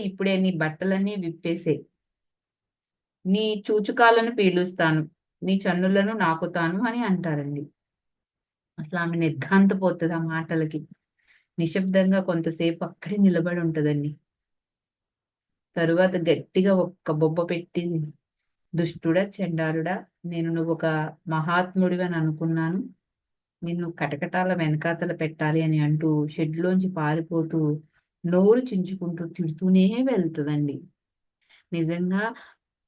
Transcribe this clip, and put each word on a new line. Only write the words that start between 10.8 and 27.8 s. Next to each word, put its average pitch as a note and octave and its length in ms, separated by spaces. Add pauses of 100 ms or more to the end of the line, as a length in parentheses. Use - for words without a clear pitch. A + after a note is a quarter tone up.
నిశ్శబ్దంగా F#3+ 640
కొంతసేపు E3 640
అక్కడే F3+ 340
నిలబడి F3 440
ఉంటదండి. D3+ 500 (1600)
తరువాత F3 480
గట్టిగా F#3 520
ఒక్క F3 360
బొబ్బ D#3 320
పెట్టి, F3 400 (880)
"దుష్టుడా, E3 580
చండాలుడా, D#3+ 640 (300)
నేను E3 260
నువ్వు E3 220
ఒక E3 120 (420)
మహాత్ముడివి F3+ 760
అని F3 140
అనుకున్నాను. D#3+ 640 (800)
నిన్ను E3+ 300
కటకటాల E3+ 600
వెనకాతల E3 600
పెట్టాలి" D#3+ 500
అని D#3 160
అంటూ D3+ 320 (160)
షెడ్‌లోంచి F3 640
పారిపోతూ D#3+ 680 (640)